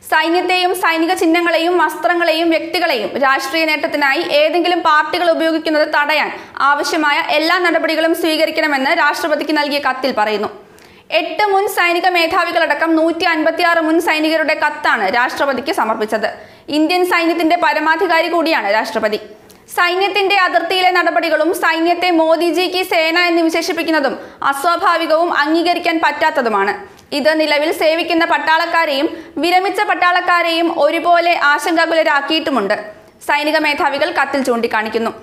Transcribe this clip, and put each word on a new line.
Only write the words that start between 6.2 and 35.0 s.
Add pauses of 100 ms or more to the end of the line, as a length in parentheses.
ആവശ്യമായ (220)
എല്ലാ
നടപടികളും
സ്വീകരിക്കണമെന്ന് (100)
രാഷ്ട്രപതിക്ക്
നൽകിയ
കത്തിൽ
പറയുന്നു. (720)
എട്ട്
മുൻ (120)
സൈനിക (120)
മേധാവികളടക്കം
നൂറ്റി
അൻപത്തിയാറ്
മുൻ
സൈനികരുടെ (100)
കത്താണ് (100)
രാഷ്ട്രപതിക്ക്
സമർപ്പിച്ചത്. (480)
ഇന്ത്യൻ (100)
സൈന്യത്തിന്റെ
പരമാധികാരി
കൂടിയാണ്
രാഷ്ട്രപതി. (560)
സൈന്യത്തിന്റെ
അതിർത്തിയിലെ
നടപടികളും (120)
സൈന്യത്തെ (100)
മോദിജിക്ക്
സേന (140)
എന്ന്
വിശേഷിപ്പിക്കുന്നതും (360)
അസ്വാഭാവികവും (120)
അംഗീകരിക്കാൻ
പറ്റാത്തതുമാണ്. (460)
ഇത് (120)
നിലവിൽ (100)
സേവിക്കുന്ന
പട്ടാളക്കാരെയും (340)
വിരമിച്ച (100)
പട്ടാളക്കാരെയും (160)
ഒരുപോലെ (200)
ആശങ്കാകുലരാക്കിയിട്ടുമുണ്ട്, (520)
സൈനിക
മേധാവികൾ (100)
കത്തിൽ
ചൂണ്ടിക്കാണിക്കുന്നു. (100)